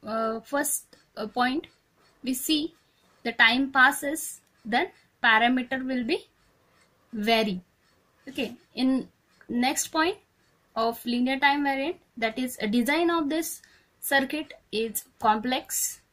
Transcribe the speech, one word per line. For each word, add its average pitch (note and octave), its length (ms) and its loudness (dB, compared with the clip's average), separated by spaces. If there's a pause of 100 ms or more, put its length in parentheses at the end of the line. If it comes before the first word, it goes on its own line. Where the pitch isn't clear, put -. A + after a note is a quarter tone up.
uh, A3+ 340 -4
first, - 560 -4 (220)
uh, A3 80 -6
point B3+ 400 -2 (580)
we B3+ 80 -2
see D4+ 420 -2 (500)
the A#3 80 -4
time B3 380 4
passes, C#4 720 2 (240)
then A#3+ 260 0 (320)
parameter B3 640 2
will B3+ 160 -2
be A#3+ 260 -2 (840)
vary. G#3+ 480 0 (640)
Okay, C4+ 300 -8 (180)
in C4 340 0 (420)
next B3 380 0
point E4 280 0 (580)
of A3+ 300 -2
linear B3 340 0
time C#4+ 240 4
variant, C#4 340 -2 (200)
that A3 220 -4
is B3+ 240 -6
a A3 40 -2
design A#3+ 440 2
of E4 180 0
this D#4+ 320 -4 (400)
circuit C#4 540 -2 (180)
is A3 320 -4 (160)
complex. A#3 800 -2 (120)